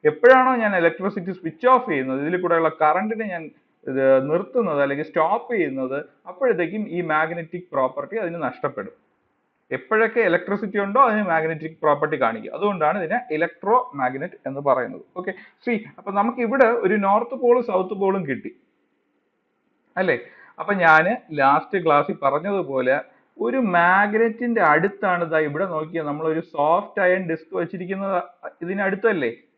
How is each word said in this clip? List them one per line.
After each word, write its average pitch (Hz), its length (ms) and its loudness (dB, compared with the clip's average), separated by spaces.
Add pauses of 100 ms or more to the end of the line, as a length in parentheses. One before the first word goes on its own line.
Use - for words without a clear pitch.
(100)
എപ്പോഴാണോ 254 500 4
ഞാൻ 208 180 0
electricity 185 600 -2
switch 165 340 -6
off 240 180 2
ചെയ്യുന്നത്, 131 340 -2
ഇതിൽ 165 180 -2
കൂടെയുള്ള 165 280 2 (120)
കറന്റിനെ 214 500 0
ഞാൻ 165 100 -8 (480)
ഇത് 135 140 0 (240)
നിർത്തുന്നത് 175 560 -2
അല്ലെങ്കിൽ 139 260 -4
സ്റ്റോപ്പ് 190 440 -2
ചെയ്യുന്നത്, 135 440 -2 (320)
അപ്പോഴത്തേക്കും 190 520 -2 (140)
ഈ - 20 -2 (140)
magnetic 165 640 -4
property 139 480 -2
അതിന് 170 240 -6
നഷ്ടപ്പെടും. 113 480 -6 (800)
എപ്പോഴൊക്കെ 220 520 0
ഇലക്ട്രിസിറ്റി 202 560 -2
ഉണ്ടോ 202 240 0
അതിന് 214 240 0
magnetic 160 500 -2
property 151 420 2
കാണിക്കും. 113 320 -4
അതുകൊണ്ടാണ് 170 460 0
ഇതിനെ 180 160 -2 (180)
ഇലക്ട്രോമാഗ്നറ്റ് 160 1000 -2 (120)
എന്ന് 135 120 -8 (100)
പറയുന്നത്. 120 340 -2 (160)
Okay, 185 120 -8 (320)
see, 233 140 -2 (200)
അപ്പൊ 196 120 -12 (100)
നമുക്ക് 247 280 -2
ഇവിടെ 254 200 4 (180)
ഒരു 214 200 2
north 240 380 0
പോളും 240 260 4
south 190 320 -2
പോളും 190 280 0
കിട്ടി 113 220 -8 (1500)
അല്ലേ? 165 180 0 (420)
അപ്പൊ 196 120 -4 (140)
ഞാന് 160 280 6 (260)
ലാസ്റ്റ് 147 460 2
ക്ലാസ്സിൽ 143 400 2
പറഞ്ഞതുപോലെ 139 680 0 (420)
ഒരു 240 180 -2
മാഗ്നറ്റിന്റെ 214 1040 2
അടുത്താണ് 175 680 2
ദാ 160 80 2
ഇവിടെ 156 280 -2
നോക്കിയേ, 160 360 -6
നമ്മളൊരു 156 380 -2
സോഫ്റ്റ് 165 640 0
അയൺ 185 280 4
disk 160 260 -8
വെച്ചിരിക്കുന്നത് 185 680 -4 (400)
ഇതിനടുത്തല്ലേ? 190 680 -2 (280)